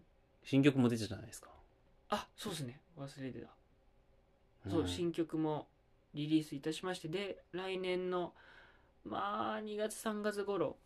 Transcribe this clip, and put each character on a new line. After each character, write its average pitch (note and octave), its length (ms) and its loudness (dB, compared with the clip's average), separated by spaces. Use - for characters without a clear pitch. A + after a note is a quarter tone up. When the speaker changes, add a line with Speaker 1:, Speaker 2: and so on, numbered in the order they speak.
Speaker 1:
新 C3+ 180 6
曲 C3+ 160 8
も A#2+ 120 8
出 A#2+ 60 2
て A2+ 60 -2
た G2 60 -2
じ G2+ 60 -6
ゃ - 20 -6
な G#2+ 60 -8
い A2+ 40 -12
で - 60 -16
す - 80 -14
か。 - 80 -20
Speaker 2:
あ、 G#3 160 0
そ G#3+ 140 -6
う - 20 -4
っ D#3+ 40 -6
す D3+ 80 -6
ね。 B2 160 -10
忘 C#3 240 -10
れ C3 80 -6
て - 100 -10
た。 A2+ 80 -12
そ D#3+ 80 2
う、 - 40 4
Speaker 1:
う - 20 2
ん。 - 40 -2
Speaker 2:
新 F3 240 0
曲 E3 260 -2
も D#3 300 0
リ D3 160 -2
リ D#3 120 6
ー D3+ 40 -2
ス D3+ 100 -10
い C#3 60 -6
た D#3 120 -2
し - 120 -6
ま F#3 100 -2
し F3+ 60 -8
て、 D#3+ 80 -6
で、 F#3+ 340 -4
来 F#3+ 260 -4
年 F3+ 320 0
の、 F3+ 240 0
ま G#3 500 -2
あ、 G#3+ 60 -4
二 G#3+ 160 -6
月、 G#3+ 180 0
三 G#3 280 -4
月 G#3 220 0
頃 G3 420 0